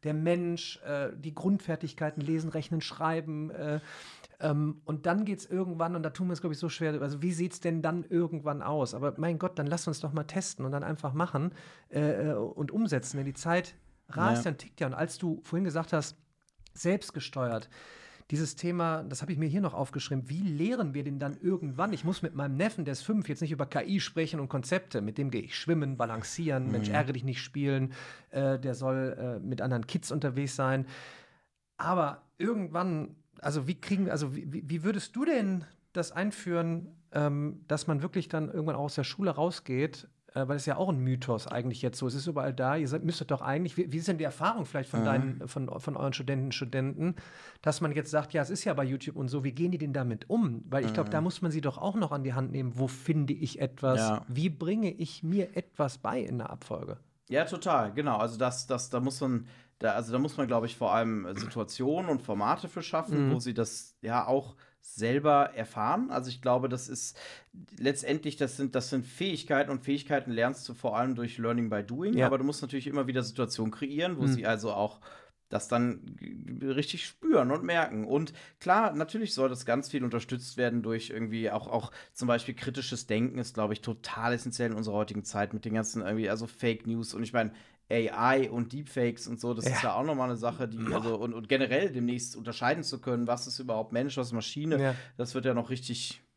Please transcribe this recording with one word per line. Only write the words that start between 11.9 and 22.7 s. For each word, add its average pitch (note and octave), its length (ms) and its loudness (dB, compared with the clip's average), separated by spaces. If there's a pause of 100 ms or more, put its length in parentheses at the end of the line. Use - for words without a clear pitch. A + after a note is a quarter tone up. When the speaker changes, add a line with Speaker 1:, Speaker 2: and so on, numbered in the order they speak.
Speaker 1:
äh, D3 400 2
äh, - 20 2
und A#2 380 -2
umsetzen, D3 460 2
denn C#3 100 -2
die C#3 80 -6
Zeit F3 400 0 (340)
rast E3 360 4
Speaker 2:
Ja. E3 40 2
Speaker 1:
ja D3+ 40 -2
und C3 40 -6
tickt - 220 -18
ja. D3 80 0
Und C3 80 -2
als - 240 -2
du E3 240 -2
vorhin F3 200 0
gesagt D#3 300 0
hast, D3+ 240 0 (560)
selbstgesteuert, C3 960 0 (640)
dieses D3 240 0
Thema, E3+ 480 0
das C3+ 180 -6
hab D3 80 -6
ich D#3 80 0
mir D#3+ 120 2
hier F3 100 2
noch F#3+ 140 2
aufgeschrieben, C3 560 -2
wie D#3+ 120 -2
lehren F3+ 520 0
wir C#3+ 100 -2
denn C#3 160 -4
dann C#3+ 220 -2
irgendwann? F3 500 0
Ich D#3 140 -4
muss F3+ 160 0
mit E3 120 -2
meinem C#3 220 -2
Neffen, F#3+ 300 0